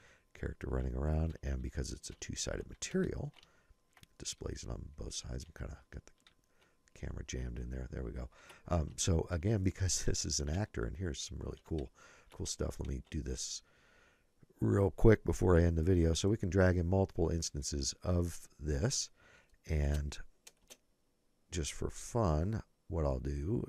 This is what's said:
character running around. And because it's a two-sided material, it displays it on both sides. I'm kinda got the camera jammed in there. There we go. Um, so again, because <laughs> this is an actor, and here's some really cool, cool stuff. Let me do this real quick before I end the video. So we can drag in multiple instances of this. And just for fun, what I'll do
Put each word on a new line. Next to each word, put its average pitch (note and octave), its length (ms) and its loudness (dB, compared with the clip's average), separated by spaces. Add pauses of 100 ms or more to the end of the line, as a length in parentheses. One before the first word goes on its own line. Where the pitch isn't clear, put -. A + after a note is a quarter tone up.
(340)
character - 360 -8
running B1+ 260 -2
around. D#2 480 0
And C2+ 180 -2
because - 300 -6
it's - 180 -12
a - 60 -14
two-sided - 540 -6
material, - 640 -4 (680)
it - 60 -20 (100)
displays - 460 -8
it G#1+ 80 -8
on - 140 -6 (120)
both - 160 -8
sides. B1+ 320 -8
I'm - 120 -18
kinda - 200 -8 (140)
got - 140 -12
the - 80 -20 (840)
camera - 300 -8
jammed B1 320 -6
in A#1+ 120 -8
there. C2 200 -6
There C2 120 -6
we A#1 80 -8
go. B1+ 180 -8 (400)
Um, E2 260 0
so - 340 2
again, F#2+ 320 0
because F#2 440 0
<laughs> - 0 -
this - 180 2
is D#2+ 160 -2
an D2 100 -2
actor, D#2+ 360 -2
and A#1 100 -6
here's E2 240 -4
some - 200 -8
really C2+ 260 -8
cool, D2+ 260 -4 (400)
cool - 140 -8
stuff. - 340 -4
Let C#2+ 80 -6
me C#2 140 -4 (100)
do D#2 100 -2
this - 400 -6 (960)
real G2+ 320 4
quick - 320 10
before F2+ 340 6
I E2+ 60 8
end E2+ 140 4
the D#2 60 2
video. E2+ 300 4
So G2 160 2
we A2 80 2
can F#2+ 120 -2
drag F#2 280 6
in E2+ 100 2
multiple F#2 420 2
instances D2+ 640 -4 (100)
of F2 440 0 (120)
this. D2+ 500 -2 (580)
And D2 500 0 (1300)
just D#2+ 220 -4
for - 160 -4
fun, G2 720 0 (260)
what E2 180 0
I'll C2+ 140 0
do C#2+ 500 -2